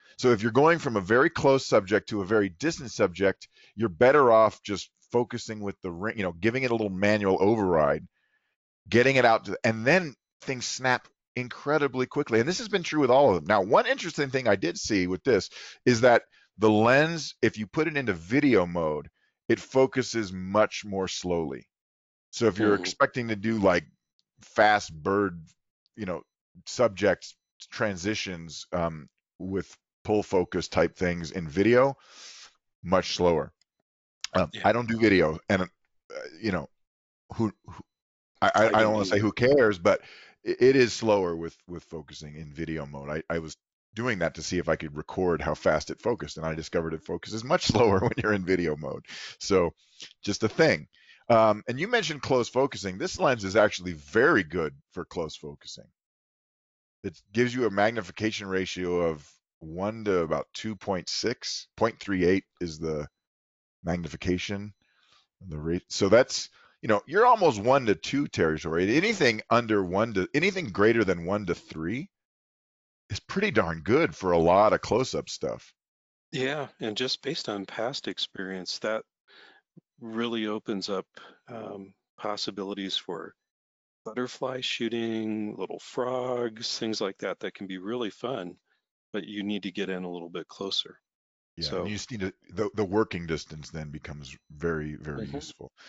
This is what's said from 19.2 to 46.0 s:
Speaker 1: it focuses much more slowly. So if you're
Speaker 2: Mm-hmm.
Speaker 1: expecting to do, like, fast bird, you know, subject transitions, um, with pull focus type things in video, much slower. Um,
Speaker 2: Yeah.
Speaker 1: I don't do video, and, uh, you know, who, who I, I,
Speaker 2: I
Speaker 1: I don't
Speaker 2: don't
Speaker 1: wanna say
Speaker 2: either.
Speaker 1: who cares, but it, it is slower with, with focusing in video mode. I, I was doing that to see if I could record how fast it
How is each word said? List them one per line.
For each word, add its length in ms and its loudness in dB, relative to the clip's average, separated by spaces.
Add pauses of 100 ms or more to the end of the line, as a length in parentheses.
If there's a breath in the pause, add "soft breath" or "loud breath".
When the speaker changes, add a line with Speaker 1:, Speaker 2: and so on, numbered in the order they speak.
Speaker 1:
it 100 2
focuses 760 0
much 520 0
more 240 -4
slowly. 580 -4 (640)
So 160 0
if 120 2
you're 160 4
Speaker 2:
Mm-hmm. 80 0
Speaker 1:
expecting 460 -2
to 80 -2
do, 220 -2
like, 260 4 (580)
fast 520 2
bird, 500 0 (520)
you 100 -8
know, 160 -6 (440)
subject 680 0 (360)
transitions, 1040 -6
um, 360 -4 (320)
with 360 -6 (280)
pull 180 2
focus 460 -2
type 280 0
things 360 -4
in 160 -8
video, 480 4 (880 loud breath)
much 320 0
slower. 360 2 (800)
Um, 180 0
Speaker 2:
Yeah. 120 -12
Speaker 1:
I 80 6
don't 160 0
do 100 -2
video, 400 6 (100)
and, 140 2
uh, 40 -2 (720)
you 120 -2
know, 160 -4 (640)
who, 180 -2 (140)
who 160 -18 (600)
I, 40 4
I, 80 4
Speaker 2:
I 120 6
Speaker 1:
I 40 2
don't 120 4
Speaker 2:
don't 100 4
Speaker 1:
wanna 140 0
say 100 0
Speaker 2:
either. 60 2
Speaker 1:
who 100 2
cares, 460 4
but 220 4 (440 loud breath)
it, 180 0
it 140 8
is 160 4
slower 420 0
with, 220 -10 (100)
with 180 -14
focusing 520 -16
in 160 -16
video 340 -6
mode. 240 -12
I, 120 -4 (120)
I 60 -2
was 160 -12 (380)
doing 240 -4
that 160 -2
to 80 -12
see 160 -4
if 100 -2
I 80 2
could 200 -12
record 440 -2
how 140 -2
fast 360 0
it 100 -10